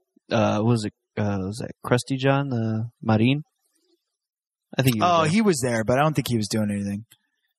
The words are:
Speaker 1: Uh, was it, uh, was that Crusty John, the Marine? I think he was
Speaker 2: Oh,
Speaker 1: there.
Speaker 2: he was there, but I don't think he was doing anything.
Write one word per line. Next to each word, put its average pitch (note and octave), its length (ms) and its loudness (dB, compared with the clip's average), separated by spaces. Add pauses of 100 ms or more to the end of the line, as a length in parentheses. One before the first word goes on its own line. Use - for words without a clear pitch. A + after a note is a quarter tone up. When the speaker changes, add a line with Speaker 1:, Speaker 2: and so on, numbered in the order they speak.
(300)
Speaker 1:
Uh, G#2+ 320 0
was A2+ 220 2
it, G#2 100 -6 (240)
uh, G2+ 220 -2
was F#2+ 220 -6
that - 100 -12 (120)
Crusty B2 340 0
John, C#3 320 0
the A2+ 400 -2 (120)
Marine? A2+ 420 2 (1300)
I C3+ 60 4
think B2+ 120 4
he A2 60 -2
was F3+ 100 4
Speaker 2:
Oh, E3+ 120 4
Speaker 1:
there. D#3 80 0
Speaker 2:
he G#3+ 100 2
was F#3 220 2
there, A#2 220 -2
but B2 120 0
I C3+ 40 2
don't D#3 120 2
think C#3 140 -2
he A#2+ 100 0
was G#2 120 -2
doing G#2+ 200 -2
anything. G2+ 360 -6 (540)